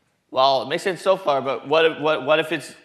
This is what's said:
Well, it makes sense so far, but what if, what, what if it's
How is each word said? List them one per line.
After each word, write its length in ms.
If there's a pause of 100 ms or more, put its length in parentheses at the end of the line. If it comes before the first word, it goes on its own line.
(300)
Well, 320
it 60
makes 140
sense 180
so 160
far, 240
but 280
what 160
if, 160
what, 240
what 160
if 100
it's 240 (100)